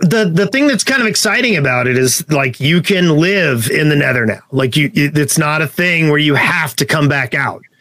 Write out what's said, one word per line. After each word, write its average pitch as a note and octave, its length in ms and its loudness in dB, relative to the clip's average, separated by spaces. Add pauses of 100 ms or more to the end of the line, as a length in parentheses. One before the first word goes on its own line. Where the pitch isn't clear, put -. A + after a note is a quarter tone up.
the, G#3 340 2
the F#3+ 160 2
thing C#4 160 2
that's C4 160 0
kind C4 200 0
of A3+ 40 0
exciting G#3+ 500 0
about B2+ 300 0
it B2+ 120 0
is, B2+ 320 0
like, C3+ 280 0
you D#3+ 220 2
can F3+ 380 0
live D#3+ 520 0
in D3+ 200 0
the D3 60 2
Nether C3 280 0
now. G#2+ 160 -2 (100)
Like, C3 260 -2
you, D3 180 0
you, C#3+ 200 0
it's D3+ 220 0
not D#3 240 0
a D#3+ 80 -2
thing E3+ 400 0
where D3 100 2
you D3 180 2
have D#3+ 400 -2
to C#3 100 -2
come D3+ 220 0
back C3+ 260 -2
out. B2 260 -4 (200)